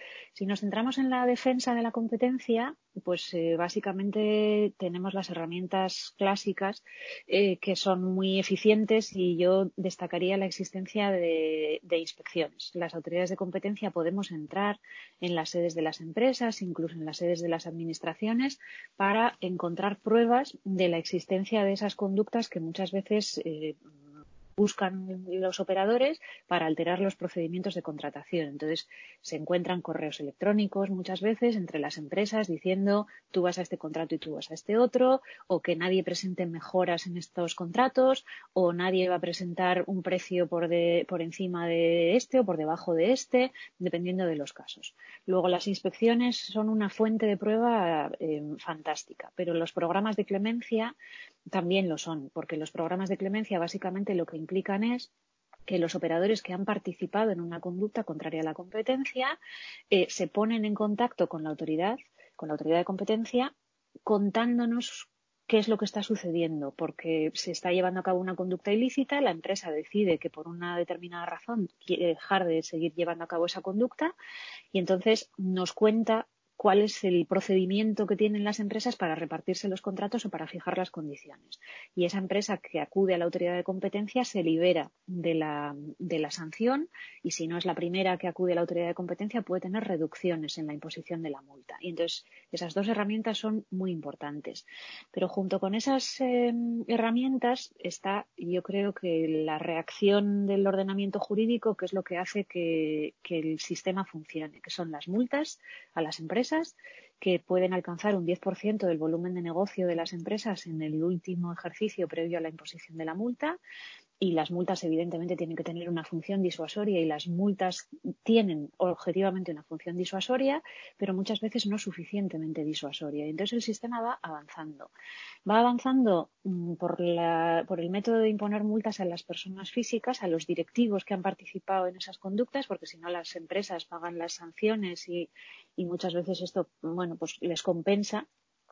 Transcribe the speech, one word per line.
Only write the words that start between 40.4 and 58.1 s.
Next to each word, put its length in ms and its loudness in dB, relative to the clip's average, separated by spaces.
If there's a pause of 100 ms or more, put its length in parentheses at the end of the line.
por 220 0
de-, 400 4
por 140 -2
encima 440 -4
de 500 6
este 240 4
o 40 4
por 140 0
debajo 340 0
de 200 4
este, 400 2 (260)
dependiendo 480 0
de 100 0
los 160 -6
casos. 420 -16 (300)
Luego, 240 4
las 200 2
inspecciones 680 2
son 320 -2
una 220 2
fuente 340 2
de 140 4
prueba, 800 2
eh, 220 -2 (160)
fantástica, 800 -8
pero 180 -2
los 180 0
programas 440 0
de 100 0
clemencia 680 0 (520)
también 400 2
lo 80 0
son, 380 -6
porque 220 -6
los 140 -6
programas 380 -2
de 80 0
clemencia 420 -2
básicamente 560 -2
lo 120 0
que 100 -10
implican 480 -2
es 280 -2 (520)
que 140 0
los 160 0
operadores 480 0
que 100 -8
han 120 -4
participado 640 -2
en 100 -2
una 200 -6
conducta 420 -4
contraria 380 -6